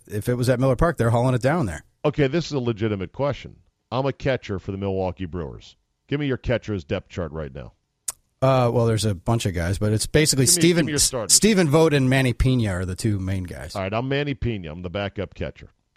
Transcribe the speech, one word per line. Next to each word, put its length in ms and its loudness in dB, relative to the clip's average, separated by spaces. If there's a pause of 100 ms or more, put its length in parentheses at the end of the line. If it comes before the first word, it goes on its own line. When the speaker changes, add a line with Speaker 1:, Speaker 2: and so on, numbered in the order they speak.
Speaker 1:
if 200 -6
it 60 0
was 140 -2
at 100 2
Miller 180 2
Park, 200 2
they're 140 2
hauling 240 2
it 80 -2
down 240 2
there. 180 -8 (220)
Speaker 2:
Okay, 220 2
this 180 -2
is 60 -14
a 60 -2
legitimate 540 -2
question. 440 -6 (340)
I'm 140 -2
a 80 0
catcher 460 -4
for 140 -8
the 60 -6
Milwaukee 460 -4
Brewers. 520 -10 (300)
Give 140 -4
me 60 -4
your 100 0
catcher's 480 -4
depth 240 -6
chart 240 -8
right 220 -10
now. 180 -16 (720)
Speaker 1:
Uh, 300 4
well, 120 2
there's 220 2
a 80 0
bunch 320 -2
of 80 -2
guys, 240 -2
but 140 0
it's 140 0
basically 380 4
Speaker 2:
Give 120 4
me, 40 0
Speaker 1:
Steven, 220 4
Speaker 2:
give 40 -2
me 60 -4
your 60 0
starters. 340 0
Speaker 1:
Steven 380 6
Vogt 240 6
and 160 4
Manny 240 2
Pena 380 2
are 120 -2
the 100 -4
two 240 0
main 260 -4
guys. 300 -10
Speaker 2:
All 80 -6
right, 120 -4
I'm 140 -2
Manny 260 -2
Pena. 360 -6
I'm 120 -12
the 80 -8
backup 440 -6
catcher. 360 -10 (260)